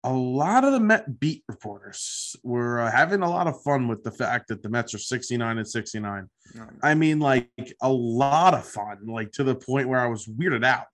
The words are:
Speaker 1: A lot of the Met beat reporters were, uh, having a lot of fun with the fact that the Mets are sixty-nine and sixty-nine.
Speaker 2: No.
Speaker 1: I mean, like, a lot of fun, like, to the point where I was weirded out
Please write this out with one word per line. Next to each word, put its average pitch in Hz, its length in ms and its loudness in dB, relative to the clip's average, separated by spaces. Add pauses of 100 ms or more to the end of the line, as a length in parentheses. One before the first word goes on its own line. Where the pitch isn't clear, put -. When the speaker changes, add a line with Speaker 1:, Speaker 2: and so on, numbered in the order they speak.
Speaker 1:
A 127 80 -2
lot 139 520 2
of 277 100 4
the 254 60 2
Met 214 400 2
beat 156 280 -2
reporters - 960 -12
were, 120 360 -2
uh, 113 120 0
having 170 300 4
a 170 80 2
lot 175 160 0
of 156 160 -2
fun 135 260 0
with 110 160 -4
the 110 80 -6
fact 120 360 -4
that 101 160 -6
the 107 60 -8
Mets 117 260 -2
are 101 40 -10
sixty-nine 120 600 -4
and 104 80 -6
sixty-nine. 101 600 -8 (280)
Speaker 2:
No. 113 120 -20 (140)
Speaker 1:
I 151 140 4
mean, 156 240 2
like, 131 300 2 (340)
a 131 80 4
lot 139 640 4
of 117 100 -4
fun, 104 420 -12
like, 113 260 -6
to 143 100 -2
the 131 120 2
point 131 340 -2
where 127 100 2
I 123 80 2
was 113 200 -4
weirded 123 380 0
out 123 280 2